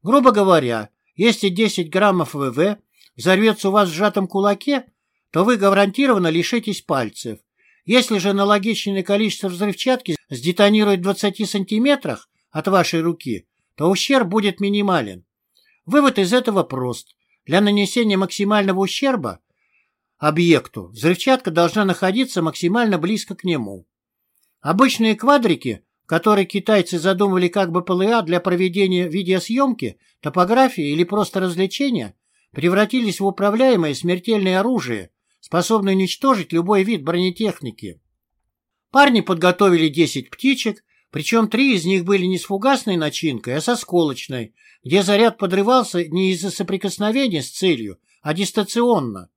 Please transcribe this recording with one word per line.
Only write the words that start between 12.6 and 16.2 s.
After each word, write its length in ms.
вашей 340
руки, 440
то 120
ущерб 400
будет 320
минимален. 640
Вывод 320
из 140